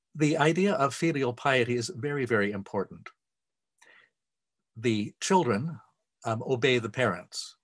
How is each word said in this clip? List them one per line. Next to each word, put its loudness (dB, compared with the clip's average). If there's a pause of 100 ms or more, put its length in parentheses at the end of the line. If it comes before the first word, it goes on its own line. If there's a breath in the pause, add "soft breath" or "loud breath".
(160)
the 2
idea 4
of 0
filial 0
piety 2
is -2
very, -4
very 2
important. -6 (1700 soft breath)
The 0
children, 0 (460)
um, -2
obey 2
the -4
parents. -4